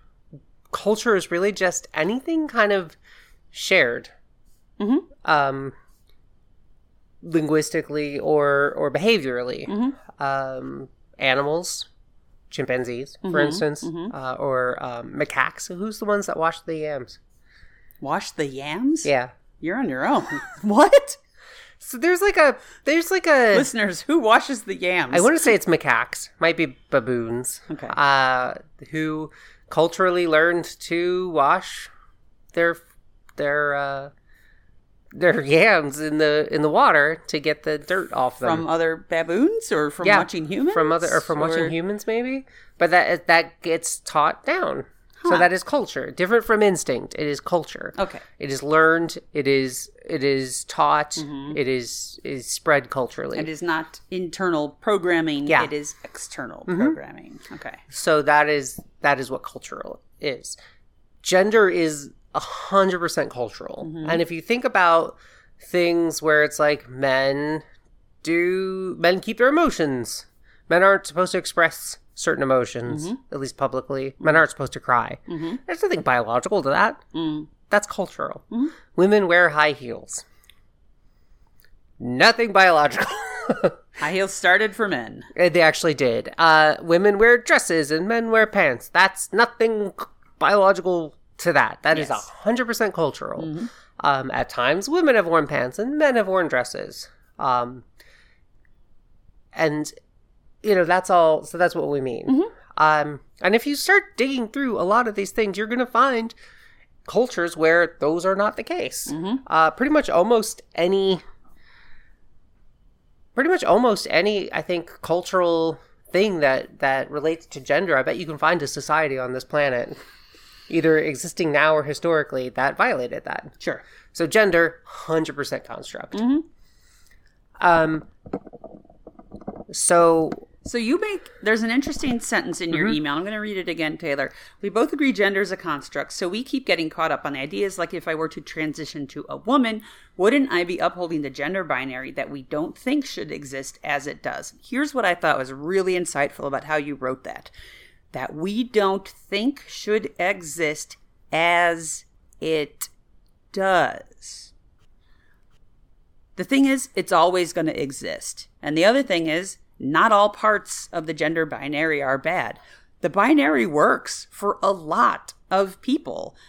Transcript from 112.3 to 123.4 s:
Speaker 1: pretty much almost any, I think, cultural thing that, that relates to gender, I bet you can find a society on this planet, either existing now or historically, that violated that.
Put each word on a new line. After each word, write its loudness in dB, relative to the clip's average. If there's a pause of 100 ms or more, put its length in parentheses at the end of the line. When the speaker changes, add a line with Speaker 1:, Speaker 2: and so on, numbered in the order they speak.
Speaker 1:
pretty 2
much 0
almost 4
any, 0
I -4
think, -4 (120)
cultural 0 (320)
thing 2
that, 0
that -2
relates -4
to -16
gender, 0
I 4
bet -4
you -8
can -10
find 2
a -2
society -2
on -6
this -8
planet, -2 (720)
either 4
existing -2
now 4
or 2
historically, -2
that 0
violated -2
that. -10